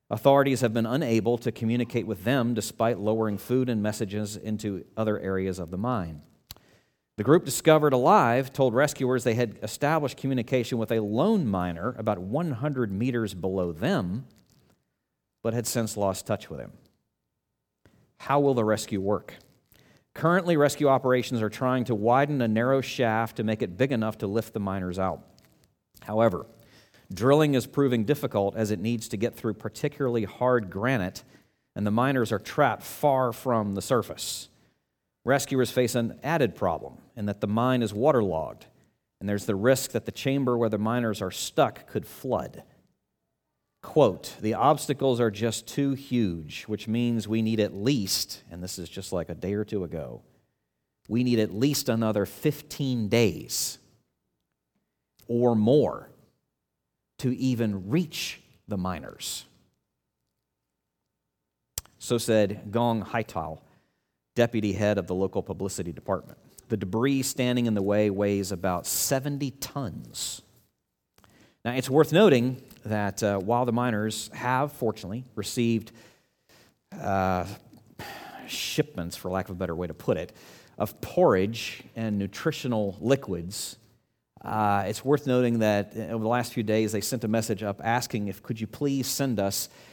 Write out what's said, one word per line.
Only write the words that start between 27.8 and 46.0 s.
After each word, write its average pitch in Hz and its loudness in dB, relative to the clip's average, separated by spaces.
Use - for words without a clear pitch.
difficult 110 0
as 107 0
it 98 -2
needs 113 -4
to 113 -6
get 107 -2
through 110 -4
particularly 120 -4
hard 120 0
granite, 98 -2
and 104 -2
the 104 0
miners 120 2
are 101 0
trapped 127 0
far 131 0
from 110 0
the 98 -4
surface. - -2
Rescuers 131 2
face 123 2
an 117 -2
added 143 2
problem 78 -2
in 104 -4
that 101 -4
the 110 -4
mine 120 2
is 104 -2
waterlogged, 101 2
and 98 -6
there's 104 0
the 107 2
risk 127 2
that 110 -4
the 110 -8
chamber 135 0
where 117 2
the 107 -2
miners 110 -2
are 92 -4
stuck - -2
could - -6
flood. - -6
Quote, - 2
"The 107 0
obstacles 135 2
are 117 2
just 110 -4
too 139 -2
huge, 92 -4